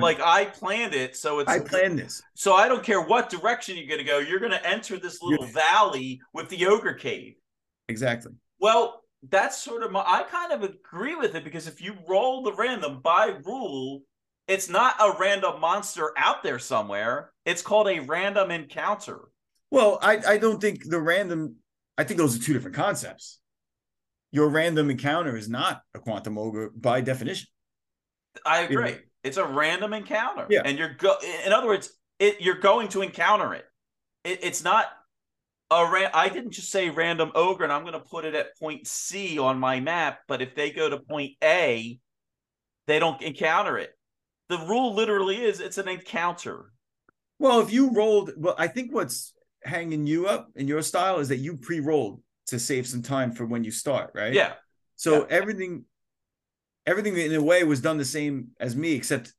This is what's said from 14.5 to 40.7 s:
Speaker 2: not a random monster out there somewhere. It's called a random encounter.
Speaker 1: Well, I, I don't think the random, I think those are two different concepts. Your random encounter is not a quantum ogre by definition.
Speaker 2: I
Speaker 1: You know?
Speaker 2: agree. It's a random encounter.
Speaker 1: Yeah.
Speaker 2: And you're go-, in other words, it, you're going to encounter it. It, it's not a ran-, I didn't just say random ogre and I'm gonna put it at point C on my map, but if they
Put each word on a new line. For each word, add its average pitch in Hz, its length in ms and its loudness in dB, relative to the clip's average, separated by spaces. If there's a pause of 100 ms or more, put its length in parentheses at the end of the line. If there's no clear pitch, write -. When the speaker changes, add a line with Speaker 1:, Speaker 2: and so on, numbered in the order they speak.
Speaker 2:
not 226 320 4
a 208 200 4
random 185 400 0
monster 170 560 -2
out 160 260 0
there 135 160 -2
somewhere. 113 720 -4 (120)
It's 170 180 -2
called 208 260 4
a 185 120 -2
random 185 500 -2
encounter. 160 680 -6 (500)
Speaker 1:
Well, 220 300 6
I, 214 260 4
I 208 120 4
don't 214 220 2
think 196 280 -2
the 165 120 0
random, 170 560 0 (420)
I 147 60 2
think 190 140 -6
those 139 180 4
are - 60 -4
two 151 100 0
different 98 240 -4
concepts. 160 640 -4 (920)
Your 151 180 4
random 156 420 2
encounter 139 460 -2
is 107 120 -10
not 143 340 -4 (120)
a 110 40 -14
quantum 107 400 -8
ogre 107 380 -6
by 120 240 2
definition. 131 480 -6 (960)
Speaker 2:
I 165 240 2
Speaker 1:
You 139 80 2
know? 233 60 2
Speaker 2:
agree. - 160 -6 (260)
It's 139 140 -4
a 180 60 2
random 160 480 -2
encounter. 220 580 -4
Speaker 1:
Yeah. 208 140 4
Speaker 2:
And 139 140 0
you're 156 160 -4
go-, 190 240 2 (260)
in 190 80 4
other 247 140 4
words, 196 240 0 (300)
it, 202 200 4
you're 180 200 0
going 208 300 4
to 196 120 -2
encounter 175 520 2
it. - 100 -12 (580)
It, 180 200 -6
it's 175 200 -4
not 190 240 4 (840)
a 170 180 6
ran-, 190 240 2
I 175 140 4
didn't 240 240 -8
just - 180 -12
say 185 200 0
random 160 440 0
ogre 180 300 2
and 147 80 0
I'm 151 120 -2
gonna 165 140 -10
put 160 260 -12
it 151 120 -6
at - 220 -6
point 151 280 -10
C 180 520 -6
on 131 200 2
my 131 220 0
map, 156 480 -2
but 127 140 -4
if 127 120 -10
they 147 160 -2